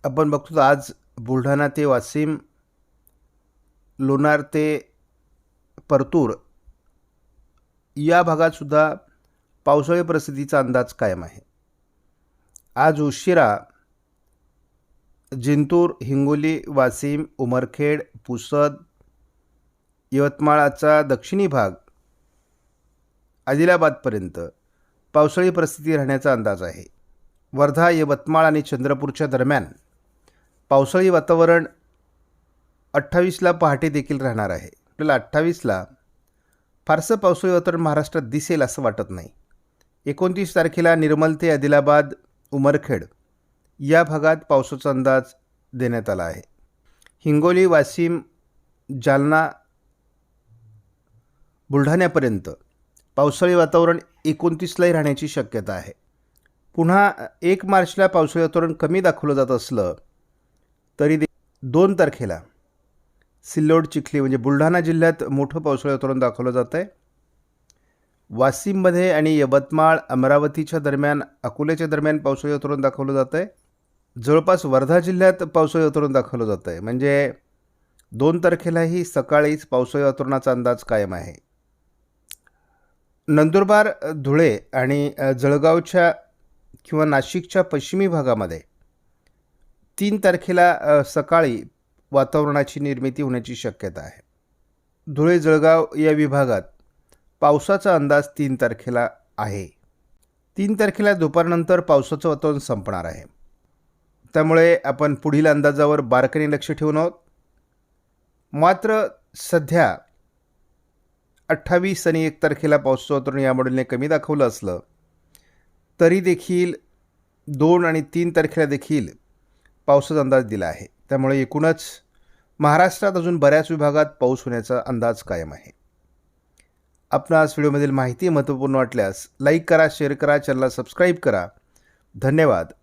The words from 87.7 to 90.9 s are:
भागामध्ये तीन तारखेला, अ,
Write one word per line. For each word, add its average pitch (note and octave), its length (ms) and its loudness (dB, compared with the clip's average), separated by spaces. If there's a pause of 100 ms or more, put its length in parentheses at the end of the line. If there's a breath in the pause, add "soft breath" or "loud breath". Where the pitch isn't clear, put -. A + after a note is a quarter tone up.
भागामध्ये A2 520 -2 (1400)
तीन G#3 240 -2
तारखेला, F3 480 4
अ, D3 320 2